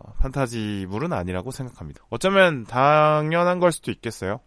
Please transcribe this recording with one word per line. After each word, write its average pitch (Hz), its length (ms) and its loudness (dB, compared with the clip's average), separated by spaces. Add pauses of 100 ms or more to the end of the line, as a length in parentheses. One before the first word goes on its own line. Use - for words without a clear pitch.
(180)
판타지물은 117 920 -2
아니라고 92 400 -4
생각합니다. 120 580 -14
어쩌면 185 540 2
당연한 151 960 2
걸 175 140 4
수도 - 180 -8
있겠어요. 104 560 -6